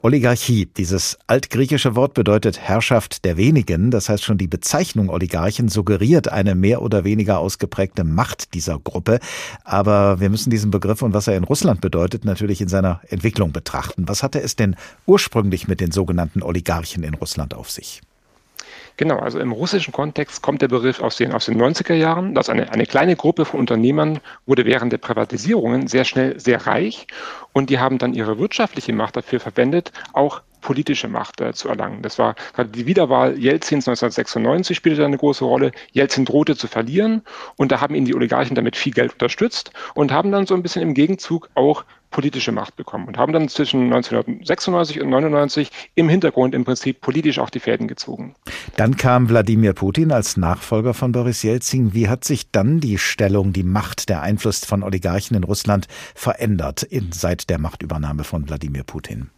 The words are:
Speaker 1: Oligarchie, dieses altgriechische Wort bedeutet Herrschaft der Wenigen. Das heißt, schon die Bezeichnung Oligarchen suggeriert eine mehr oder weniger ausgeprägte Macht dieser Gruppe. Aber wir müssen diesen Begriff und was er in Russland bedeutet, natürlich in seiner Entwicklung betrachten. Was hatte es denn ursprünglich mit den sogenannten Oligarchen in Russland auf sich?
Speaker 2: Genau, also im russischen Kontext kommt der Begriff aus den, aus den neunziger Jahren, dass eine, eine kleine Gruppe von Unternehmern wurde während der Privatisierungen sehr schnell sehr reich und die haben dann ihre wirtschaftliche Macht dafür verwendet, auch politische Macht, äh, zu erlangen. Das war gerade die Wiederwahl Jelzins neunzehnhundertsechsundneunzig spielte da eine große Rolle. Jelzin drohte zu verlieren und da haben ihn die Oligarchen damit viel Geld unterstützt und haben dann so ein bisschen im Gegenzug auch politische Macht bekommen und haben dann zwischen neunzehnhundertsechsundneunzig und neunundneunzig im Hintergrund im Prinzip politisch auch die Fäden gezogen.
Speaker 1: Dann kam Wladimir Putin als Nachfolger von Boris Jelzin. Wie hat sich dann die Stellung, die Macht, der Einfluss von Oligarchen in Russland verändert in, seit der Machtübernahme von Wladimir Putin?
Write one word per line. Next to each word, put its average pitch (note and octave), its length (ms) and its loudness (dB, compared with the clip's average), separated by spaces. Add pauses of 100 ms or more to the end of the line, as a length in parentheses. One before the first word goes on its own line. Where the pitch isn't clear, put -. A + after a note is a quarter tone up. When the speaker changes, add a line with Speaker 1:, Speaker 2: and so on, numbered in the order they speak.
Speaker 1:
Oligarchie, A#2+ 600 2
dieses F#2 600 -2
altgriechische C3 720 0
Wort C3+ 180 2
bedeutet G#2 440 2
Herrschaft - 680 0
der E2+ 100 2
Wenigen. G#2+ 540 4
Das A2 180 0
heißt, G#2+ 160 0
schon G#2 140 0
die F#2 100 -2
Bezeichnung A2+ 640 -2
Oligarchen F2+ 580 0
suggeriert G#2 600 2
eine G2 260 2
mehr G2 260 4
oder G#2 240 0
weniger G2+ 340 2
ausgeprägte F#2+ 640 -2
Macht E2 500 -2
dieser D#2+ 240 -4
Gruppe. G#2+ 420 0 (440)
Aber G2+ 540 4
wir F#2+ 120 2
müssen G#2+ 200 0
diesen G#2+ 200 2
Begriff G2+ 320 0
und A2+ 100 0
was G2+ 160 0
er G2 80 2
in F2+ 80 2
Russland C#3 380 2
bedeutet, F2+ 420 0
natürlich G2+ 380 -2
in F#2 60 -2
seiner F#2+ 400 0
Entwicklung G2 440 0
betrachten. - 560 -6
Was G2+ 140 -2
hatte C3+ 180 -2
es - 160 -6
denn G2 200 2 (300)
ursprünglich G#2+ 600 2
mit F#2 120 0
den F2 120 -2
sogenannten F2 500 0
Oligarchen E2+ 600 -4
in D#2 120 -6
Russland D2+ 400 -8
auf - 160 -16
sich? - 300 -14 (960)
Speaker 2:
Genau, D3+ 220 0
also - 200 -4
im B2 140 -2
russischen E3 400 -2
Kontext D3 500 -6
kommt C#3 180 0
der C3+ 80 2
Begriff B2 320 0
aus - 160 -2
den, - 160 0
aus - 140 -2
den A2 100 0
neunziger D3 380 2
Jahren, E3 400 0
dass - 160 2
eine, - 200 0
eine A2+ 140 0
kleine E3 320 2
Gruppe D#3 300 2
von - 120 -6
Unternehmern C#3 640 2 (240)
wurde B2+ 220 2
während B2 260 2
der A#2+ 60 -2
Privatisierungen B2 880 0
sehr B2+ 180 2
schnell C3 340 0
sehr A#2+ 280 0
reich F#3 400 -2 (480)
und C#3 160 2
die C3+ 80 2
haben C3 180 0
dann B2 160 0
ihre A2 260 -2
wirtschaftliche G3 540 -2
Macht A2 240 -2
dafür B2 240 -4
verwendet, C3+ 520 0 (200)
auch C#3+ 300 0 (180)
politische C3+ 480 -2
Macht, - 320 -8
äh, - 140 -4
zu - 160 -8
erlangen. G#2 320 -6
Das - 160 -10
war A2+ 160 2 (200)
gerade A#2+ 140 -2
die A2+ 160 -8
Wiederwahl C3+ 540 4
Jelzins C#3 480 0
neunzehnhundertsechsundneunzig A#2+ 880 0
spielte D3+ 240 2
da D3 60 4
eine C#3+ 100 2
große C#3 280 0
Rolle. B2+ 280 2 (200)
Jelzin C3+ 340 2
drohte D3 280 2
zu - 120 -6
verlieren F#3 560 0 (340)
und C#3 160 2
da B2 80 2
haben C#3+ 140 0
ihn C#3 100 2
die A#2+ 100 0
Oligarchen B2+ 400 0
damit B2 220 0
viel C#3 160 -2
Geld B2 220 0
unterstützt - 580 -2 (220)
und C#3 180 2
haben F3 180 2
dann G3 160 2
so F#3+ 80 2
ein F3+ 80 0
bisschen E3+ 200 -4
im E3 100 0
Gegenzug E3 600 0
auch C#3+ 300 2 (260)
politische C3+ 400 -2
Macht G#2 240 -6
bekommen - 320 -10
und G2+ 100 -12
haben B2+ 160 2
dann D#3+ 160 2
zwischen C3 400 0
neunzehnhundertsechsundneunzig C#3+ 1120 0
und C#3 80 -2
neunundneunzig D3 640 2 (240)
im E3 140 4
Hintergrund D3 460 2
im B2+ 100 0
Prinzip B2+ 360 -4
politisch C#3+ 380 0
auch B2+ 120 -2
die B2 100 -8
Fäden A2+ 280 -2
gezogen. - 460 -12 (420)
Speaker 1:
Dann A#2 200 4
kam B2 340 4
Wladimir A2 420 4
Putin D#3 400 0
als A2 240 0
Nachfolger G#2 560 0
von B2 200 -2
Boris A#2+ 300 -2
Jelzin. A#2 520 0
Wie A2+ 140 2
hat B2+ 160 -2
sich - 260 -4
dann B2 300 2
die G#2+ 180 0
Stellung, G2 540 2
die F#2+ 100 -2
Macht, F#2+ 460 -2
der E2+ 140 0
Einfluss G#2 420 -2
von G2+ 180 -2
Oligarchen F#2+ 540 -2
in F2+ 80 2
Russland G2+ 420 0 (280)
verändert F#2+ 680 -2
in, G2+ 300 -6
seit F2 360 -4
der E2+ 100 0
Machtübernahme D2+ 680 -6
von D#2 220 -6
Wladimir C#2+ 360 -8
Putin? C2 560 -12